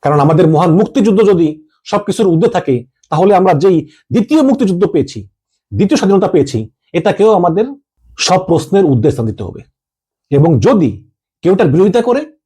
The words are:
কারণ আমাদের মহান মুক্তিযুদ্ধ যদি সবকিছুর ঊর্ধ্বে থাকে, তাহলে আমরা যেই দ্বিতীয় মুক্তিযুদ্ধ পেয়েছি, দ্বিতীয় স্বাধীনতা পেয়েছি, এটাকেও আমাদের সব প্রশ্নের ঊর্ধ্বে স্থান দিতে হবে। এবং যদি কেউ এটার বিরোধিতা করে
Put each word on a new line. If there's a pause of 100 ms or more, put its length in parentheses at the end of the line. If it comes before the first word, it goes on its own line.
কারণ
আমাদের
মহান
মুক্তিযুদ্ধ
যদি (180)
সবকিছুর
ঊর্ধ্বে
থাকে, (260)
তাহলে
আমরা
যেই (240)
দ্বিতীয়
মুক্তিযুদ্ধ
পেয়েছি, (460)
দ্বিতীয়
স্বাধীনতা
পেয়েছি, (220)
এটাকেও
আমাদের (520)
সব
প্রশ্নের
ঊর্ধ্বে
স্থান
দিতে
হবে। (680)
এবং
যদি (320)
কেউ
এটার
বিরোধিতা
করে (140)